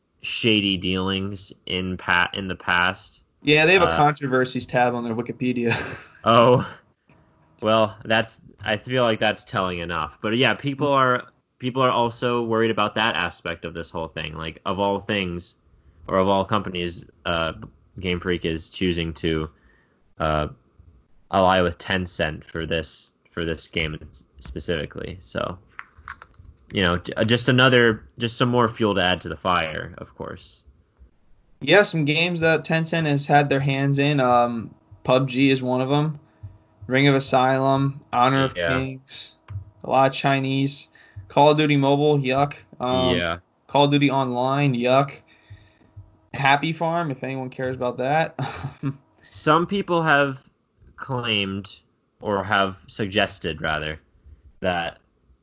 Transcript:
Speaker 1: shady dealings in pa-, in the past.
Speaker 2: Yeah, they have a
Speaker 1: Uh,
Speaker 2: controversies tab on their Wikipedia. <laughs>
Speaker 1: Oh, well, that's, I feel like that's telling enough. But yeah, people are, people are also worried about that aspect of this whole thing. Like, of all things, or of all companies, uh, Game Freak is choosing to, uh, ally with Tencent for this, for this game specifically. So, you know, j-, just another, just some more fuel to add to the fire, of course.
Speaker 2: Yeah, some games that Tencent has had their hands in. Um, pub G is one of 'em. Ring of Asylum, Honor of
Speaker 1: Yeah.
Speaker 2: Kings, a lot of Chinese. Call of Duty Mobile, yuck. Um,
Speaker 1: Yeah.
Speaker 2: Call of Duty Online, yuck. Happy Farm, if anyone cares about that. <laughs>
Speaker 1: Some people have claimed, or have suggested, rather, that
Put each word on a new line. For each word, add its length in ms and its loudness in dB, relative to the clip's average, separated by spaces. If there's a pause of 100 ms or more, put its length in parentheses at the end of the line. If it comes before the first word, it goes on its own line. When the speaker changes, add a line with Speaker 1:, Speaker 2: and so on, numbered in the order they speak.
(220)
Speaker 1:
shady 560 0
dealings 760 -4 (140)
in 320 -6
pa-, 360 0
in 140 -8
the 80 -6
past. 680 -4 (180)
Speaker 2:
Yeah, 240 4
they 80 4
have 80 4
a 100 4
Speaker 1:
Uh, 60 0
Speaker 2:
controversies 680 0
tab 280 2
on 100 -4
their 120 -4
Wikipedia. 580 -2 (420)
<laughs> 100 -20
Speaker 1:
Oh, 400 6 (960)
well, 440 2
that's, 340 -2 (240)
I 140 -2
feel 260 -2
like 160 0
that's 240 0
telling 360 -4
enough. 420 -6
But 160 -2
yeah, 160 4
people 340 -4
are, 360 2 (360)
people 220 -2
are 100 4
also 520 0
worried 280 2
about 240 -2
that 200 0
aspect 500 -6
of 80 -10
this 160 -10
whole 180 -8
thing. 280 -10
Like, 300 -10
of 140 -4
all 200 0
things, 580 -6 (500)
or 100 0
of 120 4
all 160 2
companies, 580 -4 (220)
uh, 280 -2 (460)
Game 220 -4
Freak 240 -4
is 240 -6
choosing 460 -2
to, 340 -2 (680)
uh, 300 -2 (840)
ally 320 4
with 160 0
Tencent 680 -4
for 200 -8
this, 480 -6 (180)
for 120 -6
this 240 -6
game 320 -6 (400)
specifically. 800 -8
So, 380 -8 (1120)
you 120 0
know, 160 2
j-, 260 -4
just 240 0
another, 560 4 (120)
just 200 -6
some 120 2
more 200 2
fuel 260 0
to 60 0
add 200 2
to 80 -8
the 60 -6
fire, 640 -2
of 180 -18
course. 480 -16 (960)
Speaker 2:
Yeah, 240 6
some 220 0
games 360 0
that 220 2
Tencent 440 -2
has 180 0
had 240 4
their 100 2
hands 400 0
in. 200 2
Um, 540 2 (320)
pub 240 4
G 200 4
is 120 2
one 200 0
of 100 -2
'em. 280 0 (680)
Ring 200 4
of 80 6
Asylum, 840 2 (100)
Honor 320 2
of 140 -4
Speaker 1:
Yeah. 100 -2 (100)
Speaker 2:
Kings, 540 -8 (540)
a 40 -6
lot 200 4
of 40 -8
Chinese. 760 -2 (400)
Call 220 6
of 60 4
Duty 200 4
Mobile, 420 4
yuck. 360 0 (240)
Um, 380 0
Speaker 1:
Yeah. 200 -2 (300)
Speaker 2:
Call 180 4
of 60 2
Duty 200 4
Online, 640 0
yuck. 460 2 (1120)
Happy 400 2
Farm, 380 -2
if 120 -10
anyone 260 -6
cares 260 -6
about 220 -4
that. 400 0 (440)
<laughs> 400 -10
Speaker 1:
Some 440 2
people 380 -2
have 460 2 (480)
claimed, 760 -4 (460)
or 240 -2
have 340 0 (100)
suggested, 720 -4
rather, 380 -4 (600)
that 400 -4 (440)